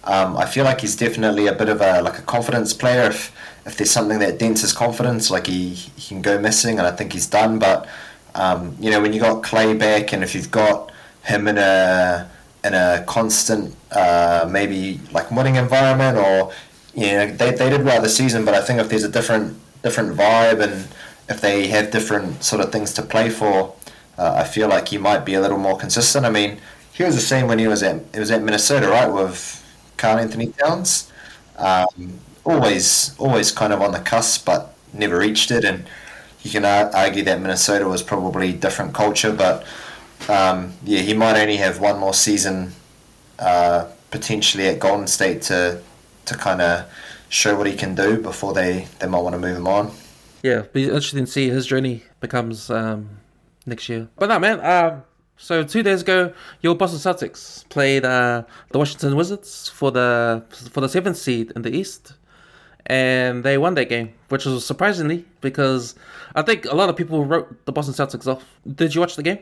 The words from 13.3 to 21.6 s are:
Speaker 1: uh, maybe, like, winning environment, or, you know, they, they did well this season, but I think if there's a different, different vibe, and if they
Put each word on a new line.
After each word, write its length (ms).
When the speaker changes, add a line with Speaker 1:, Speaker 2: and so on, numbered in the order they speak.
Speaker 1:
uh, 580
maybe, 500
like, 180
winning 260
environment, 600
or, 360
you 120
know, 280
they, 180
they 180
did 140
well 160
this 160
season, 280
but 100
I 80
think 180
if 80
there's 160
a 60
different, 480
different 340
vibe, 460
and 260
if 120
they 280